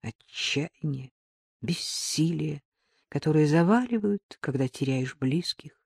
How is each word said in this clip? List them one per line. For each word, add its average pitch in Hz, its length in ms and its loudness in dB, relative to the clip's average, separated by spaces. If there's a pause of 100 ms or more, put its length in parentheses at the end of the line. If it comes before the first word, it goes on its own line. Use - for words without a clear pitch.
отчаяния, - 1080 -6 (500)
бессилия, 156 1000 -2 (460)
которые 151 380 4
заваливают, 202 920 2
когда 135 280 0
теряешь 131 480 -2
близких - 680 -2